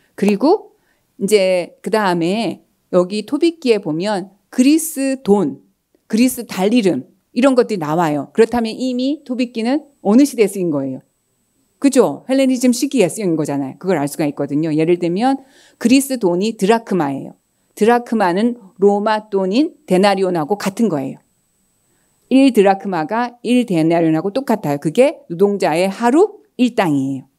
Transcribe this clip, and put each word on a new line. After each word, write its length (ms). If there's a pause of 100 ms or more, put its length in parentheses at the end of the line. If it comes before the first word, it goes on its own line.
(160)
그리고 560 (500)
이제 600
그다음에 840 (300)
여기 320
토비기에 540
보면 520 (180)
그리스 720
돈, 360 (480)
그리스 380
달 280
이름 320 (280)
이런 220
것들이 220
나와요. 540
그렇다면 400
이미 540
토비기는 580 (180)
어느 220
시대에 240
쓰인 240
거예요? 300 (760)
그죠? 520
헬레니즘 420
시기에 380
쓰인 260
거잖아요. 420
그걸 200
알 100
수가 200
있거든요. 460
예를 260
들면 380 (400)
그리스 400
돈이 380
드라크마예요. 800 (400)
드라크마는 800 (220)
로마 520
돈인 440 (120)
데나리온하고 720
같은 300
거예요. 300 (1120)
일 240
드라크마가 880
일 220
데나리온하고 680
똑같아요. 480
그게 400 (100)
노동자의 580
하루 520 (180)
일 180
당이에요. 520 (120)